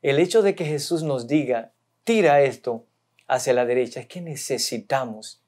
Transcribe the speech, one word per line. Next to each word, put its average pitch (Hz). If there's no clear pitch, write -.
El 143
hecho 185
de 196
que 175
Jesús 151
nos 131
diga, 123
"Tira 170
esto 123
hacia 127
la 123
derecha", 123
es 120
que 180
necesitamos 123